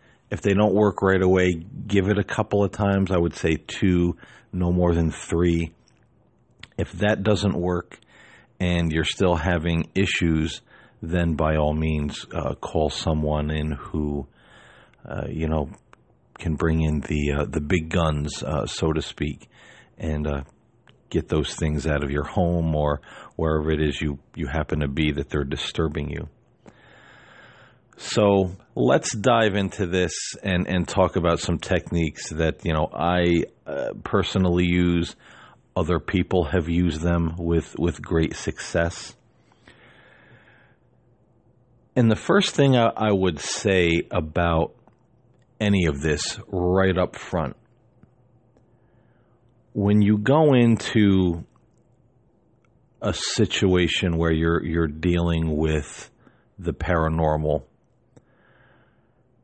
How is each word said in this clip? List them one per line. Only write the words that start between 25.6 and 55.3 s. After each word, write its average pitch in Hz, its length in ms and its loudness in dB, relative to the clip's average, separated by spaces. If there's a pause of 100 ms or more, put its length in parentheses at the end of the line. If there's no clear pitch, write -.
you. 78 180 -10 (1700)
So 98 540 2 (240)
let's 127 400 2
dive 110 400 2
into 98 320 -2
this 90 560 -2
and, 90 240 0
and 90 180 0
talk 92 300 2
about 85 240 2
some 85 200 -2
techniques 85 720 -2
that, 80 340 -2
you 85 80 0
know, 78 200 0
I, 87 520 2 (200)
uh, 65 280 -6 (100)
personally 90 640 0
use. 87 500 0 (640)
Other 85 240 0
people 90 420 0
have 82 240 -2
used 85 320 0
them 85 380 0
with, 82 420 -2
with 85 220 -2
great 80 340 -2
success. - 800 -4 (2750)
And 113 160 4
the 101 60 2
first - 360 0
thing 139 220 4
I, 117 180 4
I 107 200 0
would 92 260 0
say 87 640 2 (100)
about 85 640 0 (880)
any 101 240 2
of 71 160 -2
this 76 360 -2 (100)
right 92 500 2
up 90 180 -2
front, 78 400 -6 (2250)
when 104 300 2
you 104 160 4
go 139 360 4
into 101 920 4 (1600)
a 101 120 -2
situation 90 1040 2
where 82 160 2
you're, 82 320 2
you're 82 220 0
dealing 82 680 0